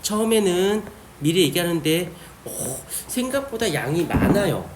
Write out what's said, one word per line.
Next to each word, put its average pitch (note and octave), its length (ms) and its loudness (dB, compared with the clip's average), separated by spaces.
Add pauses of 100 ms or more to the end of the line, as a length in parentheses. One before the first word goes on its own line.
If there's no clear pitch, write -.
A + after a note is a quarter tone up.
처음에는 G#3 800 2 (340)
미리 E3 260 2
얘기하는데, E3 680 0 (340)
오, - 60 -12 (560)
생각보다 B3 640 -2
양이 C#3+ 300 0
많아요 F#3 720 2